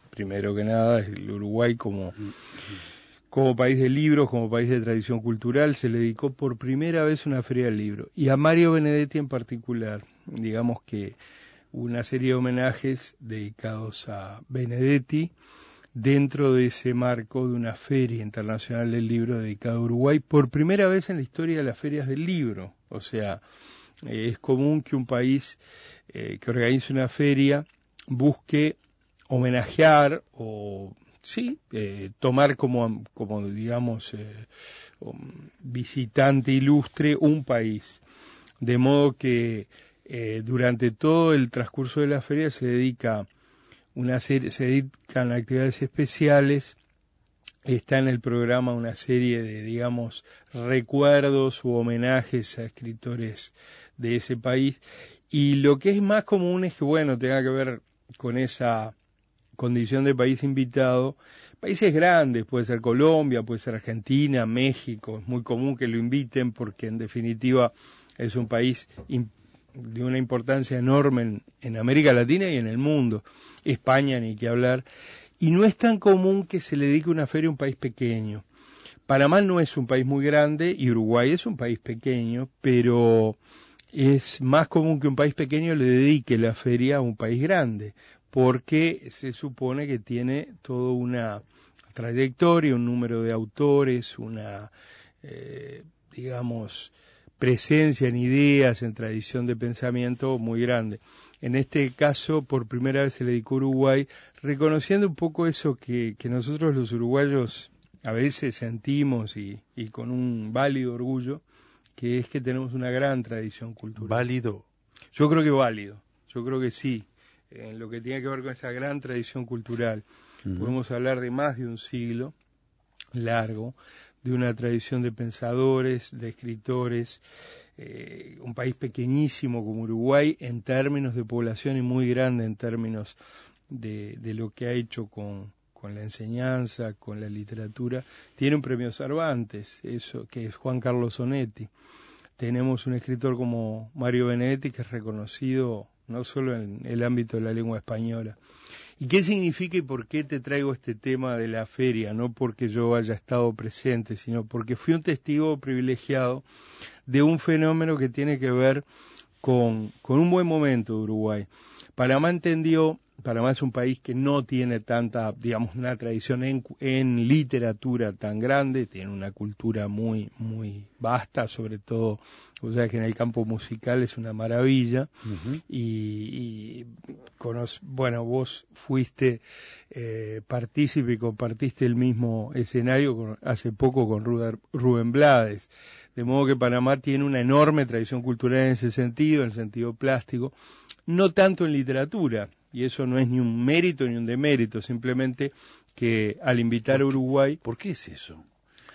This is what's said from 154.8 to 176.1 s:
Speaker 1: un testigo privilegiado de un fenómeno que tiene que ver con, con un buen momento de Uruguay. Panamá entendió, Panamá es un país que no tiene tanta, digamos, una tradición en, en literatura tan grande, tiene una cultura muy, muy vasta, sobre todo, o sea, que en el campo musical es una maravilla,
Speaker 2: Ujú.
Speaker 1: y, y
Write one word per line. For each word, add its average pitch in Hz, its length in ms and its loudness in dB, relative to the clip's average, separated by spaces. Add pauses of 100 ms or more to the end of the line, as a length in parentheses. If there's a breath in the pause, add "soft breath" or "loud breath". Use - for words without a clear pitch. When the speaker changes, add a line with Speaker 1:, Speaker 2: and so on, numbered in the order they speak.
Speaker 1:
un 165 80 -2
testigo 151 560 0
privilegiado 131 840 -2 (600 loud breath)
de 131 180 4
un 160 160 6
fenómeno 160 600 2
que 131 100 0
tiene 139 300 -2
que 131 120 -2
ver 131 340 4 (580 loud breath)
con, 117 580 2
con 131 180 0
un 175 120 4
buen 180 160 4
momento 135 500 2
de 110 60 -2
Uruguay. 107 440 -2 (480 loud breath)
Panamá 135 360 4
entendió, 160 680 2 (240)
Panamá 120 280 0
es 131 120 -2
un 131 100 0
país 127 280 -2
que 123 140 -8
no 139 300 0
tiene 123 360 -2
tanta, 117 520 -2
digamos, 113 420 -4
una 127 220 -4
tradición 117 460 -4
en, 131 220 -2 (160)
en 131 480 2
literatura 123 880 0
tan 104 240 -6
grande, 131 480 0
tiene 95 240 -12
una 98 200 -8
cultura 104 580 -4
muy, 107 500 -4
muy 110 480 -8 (120)
vasta, 120 500 -4
sobre 110 300 -10
todo, 113 420 -2 (400 soft breath)
o 113 120 -8
sea, 117 160 0
que 117 100 -4
en 113 40 -2
el 110 140 -2
campo 117 280 -2
musical 113 600 -2
es - 140 -6
una 113 140 -8
maravilla, 123 760 2 (160)
Speaker 2:
Ujú. 110 440 -8
Speaker 1:
y, 127 120 -8
y 110 1080 -8 (520)